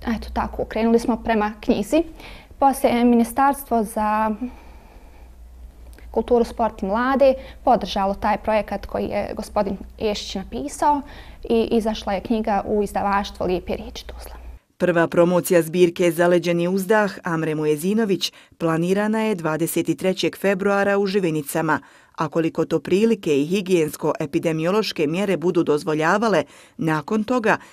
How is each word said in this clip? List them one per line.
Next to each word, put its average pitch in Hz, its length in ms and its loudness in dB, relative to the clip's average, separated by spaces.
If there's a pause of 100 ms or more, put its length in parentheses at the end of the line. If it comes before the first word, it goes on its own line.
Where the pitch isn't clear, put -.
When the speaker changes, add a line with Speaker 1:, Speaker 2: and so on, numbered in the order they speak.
Speaker 1:
eto 226 260 -4
tako, - 320 -4
krenuli 233 340 2
smo 226 180 0
prema 214 440 0
knjizi. 262 420 2 (560)
Poslije 262 360 2
je 240 100 4
Ministarstvo 240 800 2
za 214 480 -2 (1800)
kulturu, 233 320 2
sport 214 400 -4
i - 20 -2
mlade 254 480 4 (300)
podržalo 202 500 2
taj 208 240 -2
projekat 208 480 -4
koji 202 200 -4
je - 300 -6
gospodin 202 420 -4 (220)
Ješić - 360 -6
napisao 269 680 -2 (420)
i 226 280 2
izašla 220 420 -2
je 185 80 -2
knjiga 220 440 0
u 208 180 0
izdavaštvu 202 640 -2
Lijepe 175 300 -2
riječi - 320 -12
Tuzla. - 340 -16 (400)
Speaker 2:
Prva 170 260 2
promocija 175 540 4
zbirke 170 500 2
Zaleđeni 170 560 2
uzdah 196 560 0
Amre 160 320 -2
Mujezinović 175 760 0 (260)
planirana 185 640 0
je 220 140 0
dvadeset 160 640 -2
trećeg 190 400 -2
februara 196 600 0
u 202 80 2
Živinicama, 160 720 0 (360)
a 160 140 -2
koliko 160 360 0
to 160 140 0
prilike 196 640 2
i 147 40 0
higijensko-epidemiološke 165 1600 0
mjere 180 300 0
budu 170 260 2
dozvoljavale, 160 800 2 (340)
nakon 160 460 -2
toga 220 340 0 (160)